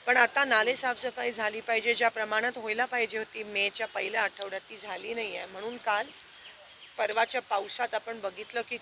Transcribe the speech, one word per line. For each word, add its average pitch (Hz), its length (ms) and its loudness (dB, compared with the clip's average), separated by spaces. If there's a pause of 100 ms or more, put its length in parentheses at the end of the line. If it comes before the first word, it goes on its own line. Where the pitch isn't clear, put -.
पण 247 100 6
आता 254 280 6
नाले 240 320 4
साफसफाई 247 560 -2
झाली 214 280 -2
पाहिजे, 226 340 2
ज्या 233 140 4
प्रमाणात 220 480 2
व्हायला 226 280 0
पाहिजे 226 340 0
होती 220 240 -6
मेच्या 208 440 0
पहिल्या 208 360 -2
आठवड्यात, 196 380 -4 (100)
ती 226 60 -12
झाली 202 380 -8
नाही 214 220 -4
आहे. 175 100 -6
म्हणून 202 300 -8
काल 220 300 0 (920)
परवाच्या 226 440 2
पावसात 233 520 -2
आपण 226 260 -4
बघितलं 202 420 -4
की 233 200 -8